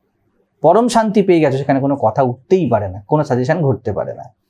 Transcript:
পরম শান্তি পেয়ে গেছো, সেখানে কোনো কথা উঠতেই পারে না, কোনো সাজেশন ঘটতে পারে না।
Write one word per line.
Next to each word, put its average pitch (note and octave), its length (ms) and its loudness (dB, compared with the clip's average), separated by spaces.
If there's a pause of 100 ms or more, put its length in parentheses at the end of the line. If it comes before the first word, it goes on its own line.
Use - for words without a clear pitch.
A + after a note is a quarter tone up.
(600)
পরম G3+ 260 4
শান্তি A3+ 340 2
পেয়ে F3+ 180 2
গেছো, C3+ 180 0
সেখানে C#3 220 0
কোনো C#3 160 -2
কথা - 260 -2
উঠতেই C3+ 480 0
পারে G#2 200 -2
না, F#2 180 -14
কোনো D3+ 160 0
সাজেশন C3+ 380 -2
ঘটতে C3 320 -2
পারে - 200 -6
না। - 100 -16 (260)